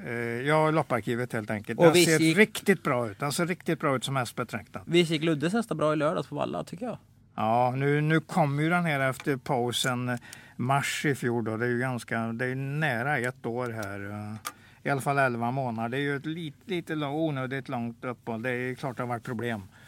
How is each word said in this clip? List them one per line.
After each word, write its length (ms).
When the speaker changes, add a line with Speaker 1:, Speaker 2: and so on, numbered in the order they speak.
Speaker 1:
eh, 60
ja, 240
lopparkivet 640
helt 180
enkelt. 280
Speaker 2:
Och 60
Speaker 1:
Den 100
Speaker 2:
visst 160
Speaker 1:
ser 80
Speaker 2:
gick 180
Speaker 1:
riktigt 460
bra 280
ut. 80
Den 140
ser 140
riktigt 340
bra 160
ut 80
som 120
häst 200
betraktad. 500
Speaker 2:
Visst 240
gick 120
Luddes 300
hästar 220
bra 180
i 40
lördags 320
på 60
Valla, 300
tycker 220
jag. 120
Speaker 1:
Ja, 420
nu, 240
nu 200
kommer 420
ju 80
den 140
här 160
efter 260
pausen, 720
eh, 100
mars 480
i 100
fjol 300
då. 120
Det 100
är 40
ju 80
ganska, 420
det 240
är 40
ju 60
nära 640
ett 280
år 240
här, 400
eh, 260
i 80
alla 100
fall 180
elva 320
månader. 380
Det 80
är 40
ju 160
ett 100
lit-, 280
lite 280
lång, 220
onödigt 520
långt 360
uppehåll. 380
Det 80
är 240
klart 220
det 60
har 60
varit 160
problem. 380